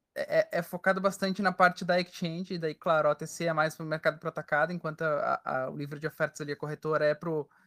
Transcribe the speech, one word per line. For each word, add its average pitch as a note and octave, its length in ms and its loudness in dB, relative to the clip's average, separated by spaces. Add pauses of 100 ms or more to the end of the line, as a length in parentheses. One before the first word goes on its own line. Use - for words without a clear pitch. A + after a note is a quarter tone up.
(160)
é, D#3 240 2
é, - 180 0
é E3+ 40 2
focado F#3 380 0
bastante F#3+ 420 0
na F#3 100 2
parte F3+ 320 4
da F3+ 160 4
exchange, F3 580 -6
daí, D#3+ 160 -4
claro, D#3 340 2
a D3 40 6
O - 20 -4
T D#3+ 100 -6
C E3+ 220 -6
é E3 60 2
mais D#3 240 2
pro D#3+ 100 -8
mercado D#3 320 0
pro E3 100 -8
atacado, D#3 440 0
enquanto E3 300 -6
a, D3 420 0
a, C3 260 -2
o D3 60 -10
livro D3 240 -8
de D#3 80 -4
ofertas D3+ 320 -4
ali, D3 120 -6
a C#3 40 -6
corretora, D3+ 480 -2
é D3+ 100 4
pro, D#3 340 -4 (180)